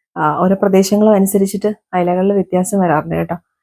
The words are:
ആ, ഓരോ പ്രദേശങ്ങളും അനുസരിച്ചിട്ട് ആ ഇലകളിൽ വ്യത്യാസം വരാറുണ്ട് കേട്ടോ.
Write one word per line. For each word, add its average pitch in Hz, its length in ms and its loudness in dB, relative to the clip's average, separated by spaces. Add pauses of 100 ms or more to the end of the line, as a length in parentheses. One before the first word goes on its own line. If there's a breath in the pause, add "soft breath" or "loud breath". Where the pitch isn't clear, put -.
(160)
ആ, 151 200 0
ഓരോ 185 260 0
പ്രദേശങ്ങളും 202 520 2
അനുസരിച്ചിട്ട് 196 560 0 (240)
ആ 180 40 0
ഇലകളിൽ 180 340 0
വ്യത്യാസം 185 480 -2
വരാറുണ്ട് 165 360 0
കേട്ടോ. 165 200 -4 (260)